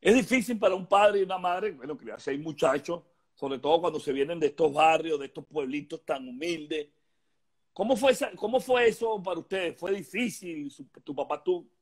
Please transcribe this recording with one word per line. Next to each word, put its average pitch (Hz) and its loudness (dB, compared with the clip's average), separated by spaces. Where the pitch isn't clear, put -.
Es 196 6
difícil 247 0
para 190 4
un 190 -4
padre 202 6
y - 4
una 185 -2
madre, 180 -2
bueno, 139 -10
criar 110 -12
seis 139 -4
muchachos, 156 -2
sobre 135 -6
todo 151 2
cuando 160 -2
se 143 -4
vienen 151 -2
de 147 2
estos 151 0
barrios, 160 4
de 139 -10
estos 143 -14
pueblitos 147 -6
tan 135 -6
humildes. 151 -6
¿Cómo 226 0
fue 254 4
esa, 240 -2
cómo 220 -2
fue 240 4
eso 220 -2
para 175 -4
ustedes? 175 -6
¿Fue 185 -2
difícil? 175 -6
Su, - -20
tu 147 -10
papá, 143 -4
tú, 175 0